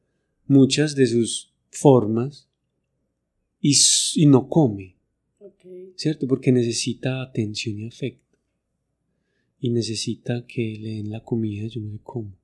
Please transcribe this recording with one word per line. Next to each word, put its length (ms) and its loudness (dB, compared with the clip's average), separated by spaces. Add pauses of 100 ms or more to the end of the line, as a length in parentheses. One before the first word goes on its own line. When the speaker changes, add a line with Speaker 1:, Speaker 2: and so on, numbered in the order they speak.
(460)
Speaker 1:
muchas 500 4
de 100 4
sus 460 -2 (180)
formas 760 2 (1120)
y 120 2
s-, 480 2
y 60 6
no 220 6
come. 480 0 (440)
Speaker 2:
Ok. 240 -20 (320)
Speaker 1:
¿Cierto? 320 -4
Porque 240 2
necesita 720 -2
atención 580 -6
y 80 -12
afecto. 480 -14 (1200)
Y 100 -2
necesita 760 -6
que 340 -8
le 160 -12
den 140 -8
la 140 -12
comida, 420 -6
yo 140 -10
no 100 -10
sé 140 -14
cómo. 400 -12